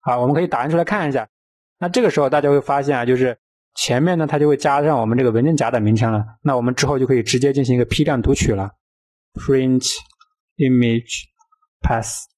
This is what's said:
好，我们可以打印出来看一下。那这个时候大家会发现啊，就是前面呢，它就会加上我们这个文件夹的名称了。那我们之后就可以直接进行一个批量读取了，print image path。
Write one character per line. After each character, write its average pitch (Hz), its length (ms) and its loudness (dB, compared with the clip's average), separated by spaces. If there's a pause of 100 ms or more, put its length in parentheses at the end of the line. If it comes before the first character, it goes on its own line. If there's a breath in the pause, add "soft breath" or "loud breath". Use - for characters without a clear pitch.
好， 123 200 -2
我 123 60 0
们 139 80 2
可 156 60 0
以 180 60 -2
打 123 180 -4
印 151 60 -4
出 165 60 0
来 170 60 0
看 180 260 -4
一 139 40 -4
下。 120 160 -4 (500)
那 175 100 -6
这 175 120 0
个 208 100 2
时 - 100 -2
候 139 80 2
大 147 120 2
家 143 100 2
会 143 100 4
发 143 220 -2
现 139 140 0
啊， 120 80 -4
就 127 120 2
是 123 220 0 (360)
前 127 280 -2
面 175 140 0
呢， 160 100 -2
它 147 120 -2
就 147 100 2
会 143 80 4
加 143 260 0
上 147 160 2
我 113 60 0
们 110 120 0
这 131 60 0
个 123 80 2
文 117 140 0
件 160 120 2
夹 117 140 0
的 120 80 -2
名 107 160 2
称 117 160 2
了。 107 140 -2 (180)
那 139 140 0
我 123 40 0
们 123 140 -2
之 139 120 0
后 139 120 0
就 131 80 0
可 131 80 2
以 120 80 2
直 123 160 -2
接 139 140 2
进 135 120 0
行 123 100 2
一 123 40 2
个 120 60 2
批 - 180 -2
量 143 180 0
读 135 140 2
取 - 180 0
了， 98 180 -4 (640)
print 131 520 0 (680)
image 120 680 0 (580)
path。 - 560 -4